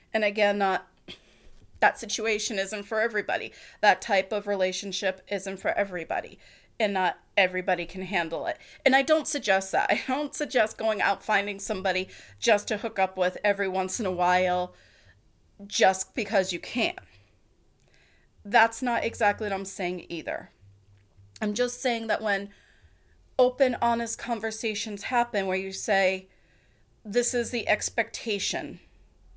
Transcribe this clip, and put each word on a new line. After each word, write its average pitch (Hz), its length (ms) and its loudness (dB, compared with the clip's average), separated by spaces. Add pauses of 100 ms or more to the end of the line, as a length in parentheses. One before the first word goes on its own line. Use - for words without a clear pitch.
(140)
And 220 100 0
again, 208 360 2
not, 190 280 0 (920)
that - 200 4
situation 214 600 -2
isn't 202 240 -4
for 220 180 -2
everybody. 214 500 -2 (300)
That 202 180 6
type 196 320 0
of 202 140 -2
relationship 190 800 -2
isn't 196 300 -4
for - 140 -2
everybody. - 640 -4 (420)
And 202 140 2
not 185 260 0 (160)
everybody 185 520 2
can 185 160 -8
handle 165 420 -2
it. - 120 -2 (280)
And 262 100 6
I 277 60 6
don't 311 260 2
suggest 196 440 0
that. - 200 2
<laughs> - 0 -
I 240 160 0
don't 277 280 -2
suggest 226 420 0
going 214 240 0
out - 220 0
finding 202 360 0
somebody 185 500 -2 (300)
just 208 280 4
to 214 100 -2
hook - 220 -6
up 190 180 0
with 185 260 2
every 202 240 2
once 185 320 -2
in 226 60 -2
a 190 60 -2
while 180 640 2 (880)
just 190 480 2
because 196 400 0
you 175 60 -6
can. - 360 -4 (1500)
That's 226 380 4
not 240 200 0
exactly 214 440 0
what 196 60 -2
I'm 190 120 -4
saying 180 440 -4
either. - 420 -6 (880)
I'm 208 160 -2
just 240 260 -2
saying 233 260 -2
that 214 140 0
when 202 280 -2 (920)
open, 254 420 4
honest 233 380 0
conversations 214 840 -4
happen 240 440 0
where 190 100 0
you 190 140 -4
say, 190 580 0 (760)
"This 240 300 0
is 240 160 0
the 240 180 -4
expectation," 202 1120 -2 (580)